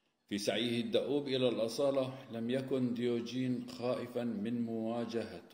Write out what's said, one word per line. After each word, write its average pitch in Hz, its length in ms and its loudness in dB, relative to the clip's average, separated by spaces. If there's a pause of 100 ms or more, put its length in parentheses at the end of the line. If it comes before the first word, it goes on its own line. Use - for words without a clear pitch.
(280)
في 101 100 -2
سعيه 117 420 2
الدؤوب 117 480 2
إلى 127 200 4
الأصالة، 131 680 2 (180)
لم 117 180 -2
يكن 131 440 2
ديوجين 120 760 0
خائفا 120 560 -2
من 117 380 0
مواجهة 113 920 -2